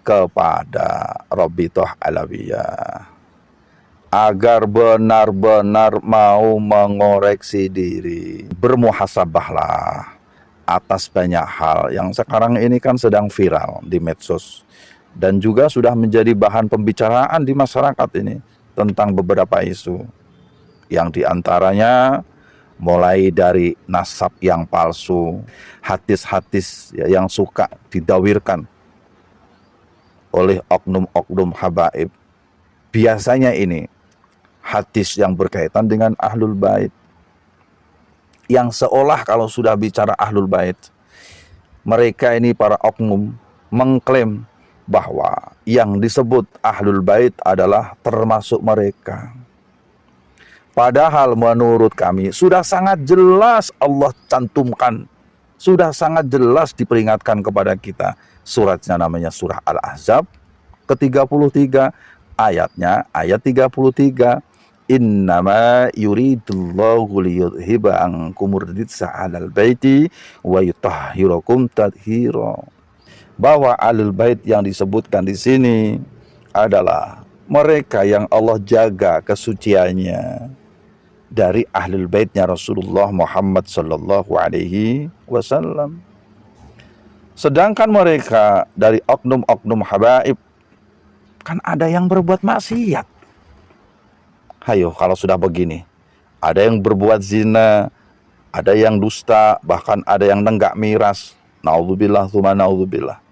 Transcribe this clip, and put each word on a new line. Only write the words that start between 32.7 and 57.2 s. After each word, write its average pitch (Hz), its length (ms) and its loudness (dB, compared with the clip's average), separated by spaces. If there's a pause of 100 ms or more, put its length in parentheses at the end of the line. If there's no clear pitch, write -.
Biasanya 113 640 2
ini 85 320 -4 (720)
hadis - 560 -4
yang 98 160 0
berkaitan 95 560 -2
dengan 110 320 0
Ahlul 110 320 -2
Bait, 98 400 -2 (1600)
yang 123 180 2
seolah 135 560 0
kalau 110 240 0
sudah 113 300 0
bicara 107 420 -2
Ahlul 104 300 -2
Bait, 92 260 -2 (1120)
mereka 117 500 2
ini 120 160 2
para 107 320 2
oknum 107 480 -2 (400)
mengklaim 123 720 0 (400)
bahwa - 800 -4
yang 110 340 2
disebut 117 460 0 (160)
Ahlul 104 400 0
Bait 104 320 4 (140)
adalah 98 580 0
termasuk 110 560 -2
mereka. 107 720 -4 (1400)
Padahal 135 560 2
menurut 117 640 2
kami 95 400 -4
sudah 185 240 4
sangat 185 480 -2
jelas 185 720 4
Allah 139 320 0 (160)
cantumkan, 123 800 -2 (480)
sudah 180 320 4
sangat 156 400 -2
jelas 131 480 2
diperingatkan 110 640 0